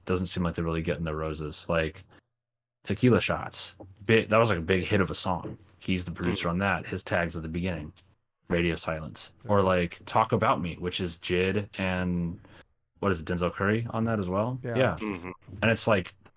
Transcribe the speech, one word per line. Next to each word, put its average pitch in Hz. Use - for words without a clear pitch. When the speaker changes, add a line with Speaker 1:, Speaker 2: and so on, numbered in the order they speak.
Speaker 1:
doesn't 92
seem 90
like 82
they're 85
really 82
getting 82
the 80
roses. 78
Like, 82
Tequila 113
Shots, -
bi-, 110
that 107
was, 117
like, 92
a 82
big 90
hit 98
of 82
a -
song. -
He's 90
the 85
producer 87
Speaker 2:
Mm. 85
Speaker 1:
on 87
that. 95
His 92
tag's 85
at 80
the 80
beginning. 85
Radio 85
Silence. 80
Speaker 3:
Yeah. 104
Speaker 1:
Or, 101
like, 90
Talk 110
About 110
Me, 85
which 87
is 87
Jid 95
and, 90
what 101
is 87
it, 78
Denzel 87
Curry 110
on 113
that 113
as 92
well? 110
Speaker 3:
Yeah. 120
Speaker 1:
Yeah. 113
Speaker 2:
Mm-hmm. 92
Speaker 1:
And 113
it's -
like, 101